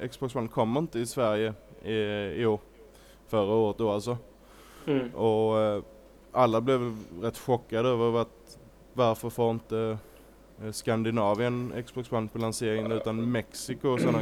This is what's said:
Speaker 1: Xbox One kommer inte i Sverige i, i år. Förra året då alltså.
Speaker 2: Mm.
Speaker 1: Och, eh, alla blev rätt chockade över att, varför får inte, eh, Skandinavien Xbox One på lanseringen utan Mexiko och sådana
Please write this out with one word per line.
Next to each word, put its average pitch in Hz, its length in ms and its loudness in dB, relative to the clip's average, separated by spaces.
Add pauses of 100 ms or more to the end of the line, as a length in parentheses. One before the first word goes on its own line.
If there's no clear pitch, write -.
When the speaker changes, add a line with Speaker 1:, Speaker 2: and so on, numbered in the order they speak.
(120)
Speaker 1:
Xbox 127 240 -8
One 113 120 -4
kommer 117 320 0
inte 156 200 -4
i 120 60 -2
Sverige 110 480 0 (300)
i, 104 100 -4 (480)
i 117 40 0
år. 107 140 2 (680)
Förra 104 260 2
året 107 240 2
då 110 140 2
alltså. 107 260 -2 (680)
Speaker 2:
Mm. 135 280 0
Speaker 1:
Och, 110 460 2
eh, 104 220 0 (480)
alla 117 300 4
blev 120 340 0 (260)
rätt 113 160 -4
chockade 120 520 0
över 117 320 2
att, - 360 -8 (360)
varför 117 360 0
får 117 220 2
inte, 113 460 -2 (680)
eh, 107 80 -8
Skandinavien 113 1000 0 (120)
Xbox - 260 -10
One 110 220 -2
på - 60 -8
lanseringen 110 520 -2
utan 113 400 -2
Mexiko 123 580 -4
och 123 100 2
sådana - 220 2